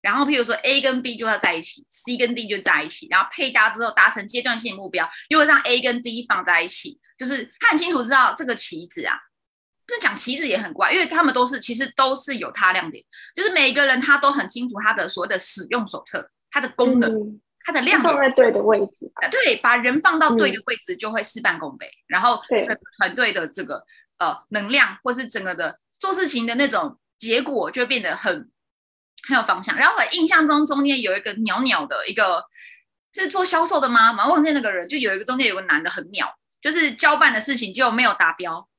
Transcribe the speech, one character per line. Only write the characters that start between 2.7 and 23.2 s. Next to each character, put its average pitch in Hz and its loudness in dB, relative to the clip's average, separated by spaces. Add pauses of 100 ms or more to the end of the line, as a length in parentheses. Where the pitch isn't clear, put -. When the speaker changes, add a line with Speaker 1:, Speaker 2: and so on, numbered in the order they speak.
Speaker 1:
一 156 -10
起， - -14
然 185 4
后 - 2
配 269 -2
搭 226 2
之 226 -6
后 220 -2
达 247 4
成 214 -4
阶 240 -4
段 240 -2
性 220 -8
目 196 -14
标， 165 -4 (200)
又 302 6
让 302 6
A 247 2
跟 247 0
D 240 -8
放 190 -2
在 170 2
一 175 -6
起， - -10 (180)
就 254 -8
是 254 -4
他 466 2
很 359 4
清 349 0
楚 262 0
知 220 -4
道 254 4
这 311 -6
个 240 -2
棋 170 -8
子 165 -10
啊， 76 -2 (680)
不 - -8
是 466 -6
讲 214 -2
棋 254 -4
子 311 -4
也 190 0
很 196 -6
怪， 196 0
因 320 2
为 359 2
他 320 0
们 269 2
都 247 4
是， 254 -4
其 240 -2
实 254 -2
都 262 2
是 269 -6
有 175 -8
他 185 2
亮 175 -2
点， - -18 (300)
就 359 -4
是 403 2
每 277 2
个 285 4
人 262 2
他 285 4
都 277 4
很 226 -2
清 240 -8
楚 220 -8
他 214 0
的 190 -2
所 180 -4
谓 190 -4
的 202 -2
使 - -4
用 226 -2
手 - -12
册， - -10 (200)
他 285 -2
的 269 -6
功 247 2
能， 226 2
Speaker 2:
嗯。 214 -6 (220)
Speaker 1:
他 - -8
的 269 2
亮 359 4
点。 320 4
Speaker 2:
放 285 0
在 277 4
对 262 6
的 202 0
位 214 4
置 - -16
吧。 - -4
Speaker 1:
啊， - -2
对， 269 2
把 240 2
人 247 0
放 320 4
到 302 4
对 226 4
的 - -6
位 233 -4
置 359 -8
就 220 -6
会 220 -2
事 220 -4
半 180 0
功 143 -12
倍， - -18
Speaker 2:
嗯。 - -20
Speaker 1:
然 185 -2
后 226 2
Speaker 2:
对。 226 2
Speaker 1:
整 202 -4
个 208 -4 (160)
团 185 -2
队 226 2